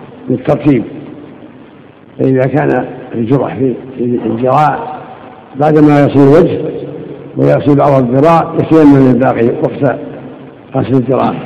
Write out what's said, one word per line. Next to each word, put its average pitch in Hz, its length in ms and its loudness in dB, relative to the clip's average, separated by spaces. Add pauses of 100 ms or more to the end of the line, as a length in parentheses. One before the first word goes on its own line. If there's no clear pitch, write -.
(300)
للترتيب، 139 540 0 (1400)
فإذا 131 220 0
كان 135 440 0 (300)
الجرح 117 420 -2
في 123 180 -2 (500)
الذراع 127 720 -2 (600)
بعدما 151 420 4
يغسل 135 180 2
الوجه 143 420 4 (760)
ويغسل 143 380 2
بعض 139 280 2
الذراع 156 560 2
يتيمم 151 380 6
للباقي 123 480 2
وقت 127 540 -2 (760)
غسل 123 180 -2
الذراع. 123 400 0 (120)